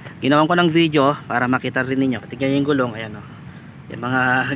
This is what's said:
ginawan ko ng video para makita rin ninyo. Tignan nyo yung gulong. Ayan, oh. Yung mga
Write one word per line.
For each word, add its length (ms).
ginawan 240
ko 80
ng 160
video 400
para 160
makita 400
rin 160
ninyo. 240
Tignan 240
nyo 80
yung 160
gulong. 240
Ayan, 240
oh. 40
Yung 160
mga 200